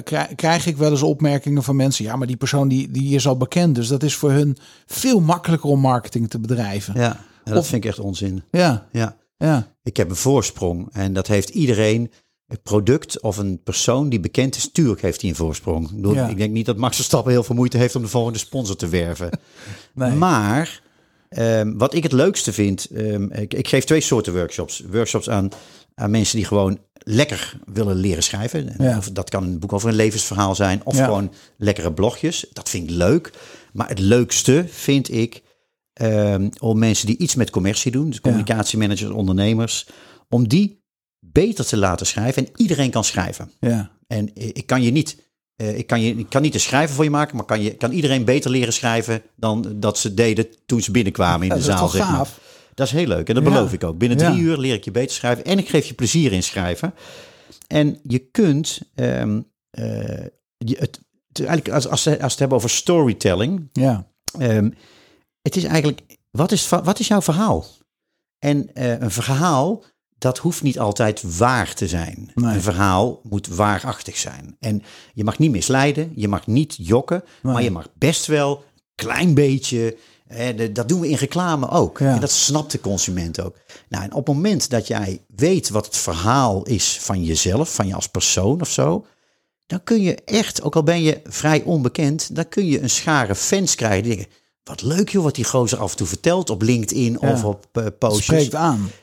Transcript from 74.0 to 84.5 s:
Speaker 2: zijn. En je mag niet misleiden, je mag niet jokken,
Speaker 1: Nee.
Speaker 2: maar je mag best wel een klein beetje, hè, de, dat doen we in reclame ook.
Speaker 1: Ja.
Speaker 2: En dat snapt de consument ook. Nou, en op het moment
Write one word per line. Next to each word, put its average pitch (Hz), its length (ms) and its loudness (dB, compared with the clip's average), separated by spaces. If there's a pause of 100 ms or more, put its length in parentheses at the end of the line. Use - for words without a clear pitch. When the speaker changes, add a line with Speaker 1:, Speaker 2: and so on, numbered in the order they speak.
Speaker 2:
zijn. - 420 -10
En 107 240 -2 (300)
je 107 100 -4
mag 110 160 0
niet 156 120 4
misleiden, 143 640 0
je 101 120 -2
mag 98 200 -4
niet 135 300 0
jokken, 127 460 0 (180)
Speaker 1:
Nee. 131 120 0
Speaker 2:
maar 120 100 0
je 117 80 0
mag 82 220 -8
best - 320 0
wel 143 320 2
een - 240 -20 (140)
klein 139 380 0
beetje, 131 640 2 (300)
hè, 117 280 -6
de, 110 160 -4
dat 113 180 -4
doen 180 100 2
we 165 100 -2
in 151 60 0
reclame 156 540 -2
ook. - 300 0
Speaker 1:
Ja. 135 140 4
Speaker 2:
En 117 60 2
dat 143 120 0
snapt 151 400 0
de - 80 -4
consument 90 640 -4
ook. 90 140 -10 (340)
Nou, 95 140 -6
en 104 100 -10
op 135 140 -4
het 143 80 2
moment 180 340 0